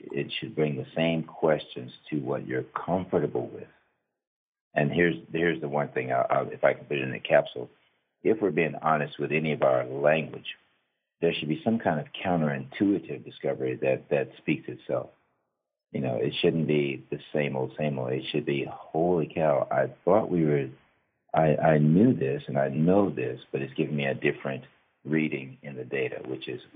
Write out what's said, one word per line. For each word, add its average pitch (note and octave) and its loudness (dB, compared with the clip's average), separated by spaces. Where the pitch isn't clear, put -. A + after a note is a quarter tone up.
it - -6
should - -10
bring D2 0
the C2 -6
same E2 0
questions - -2
to D#2 -2
what C2+ -4
you're B1+ -4
comfortable F2 0
with. - -14
And D2 2
here's, E2 4
here's E2 2
the D2+ -4
one C#2+ -2
thing, B1+ -4
I'll, B1+ 2
I'll, C2 0
if - -10
I C#2 6
can - -16
put C#2+ -4
it C2+ -2
in C2 -4
a A1 -8
capsule, B1+ 2
if A2 2
we're G2 2
being D#2 0
honest D2 0
with C#2+ -4
any D#2 0
of C2 -2
our C2 4
language, C#2+ 0
there E2 4
should D2 -6
be D2+ -2
some A2+ 2
kind D2 0
of C#2+ -8
counterintuitive D#2 0
discovery - -4
that, - -2
that C2+ 0
speaks - -4
itself. - -6
You - -4
know, B1+ -2
it - -2
shouldn't D#2+ 2
be C#2+ 0
the D2 -6
same C#2+ 0
old, C2 -4
same D2 -2
old. B1+ -4
It C2 -4
should D2+ -2
be, C#2 0
"Holy E2 0
cow, D2+ 2
I C2+ 2
thought F#2+ 4
we E2+ 4
were, C#2+ 2
I, D#2+ 4
I D#2 6
knew F2+ 6
this C#2 -2
and C#2 -2
I C#2 2
know F2 4
this, B1+ -6
but C2+ -2
it's C2+ -8
giving D2 -2
me C#2+ 0
a C2 0
different C2+ -4
reading C#2+ -2
in C#2 -14
the B1+ -10
data," B1+ -6
which C2 -8
is B1+ -10